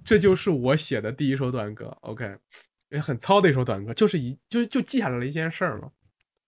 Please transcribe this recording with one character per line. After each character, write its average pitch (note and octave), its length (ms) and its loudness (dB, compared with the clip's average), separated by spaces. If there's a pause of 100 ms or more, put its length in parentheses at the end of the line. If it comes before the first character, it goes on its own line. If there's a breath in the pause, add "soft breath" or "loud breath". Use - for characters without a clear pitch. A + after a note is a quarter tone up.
这 A3 120 6
就 F#3+ 160 4
是 F#3 180 -2
我 C3 240 2
写 C3 260 -2
的 A2 100 -4
第 C#3 160 -2
一 C3+ 80 2
首 C3 160 -2
短 G#2+ 240 -6
歌。 A2+ 260 -14
OK， G#2+ 380 -12 (500 loud breath)
也 D3 120 -6
很 C#3 180 -4
糙 G3+ 220 4
的 F#3 80 6
一 C#3 40 4
首 B2+ 120 0
短 G2+ 180 -4
歌， A2+ 100 -8
就 G#3+ 140 6
是 F3+ 100 -2
一， B2+ 300 -6
就， A#3+ 180 0
就 B3 160 0
记 - 180 0
下 E3 100 0
来 B2 80 -2
了 B2 80 -4
一 C#3 40 -6
件 D#3+ 220 -4
事 F#3 140 -4
儿 A2+ 140 -4
嘛， - 120 -14 (560)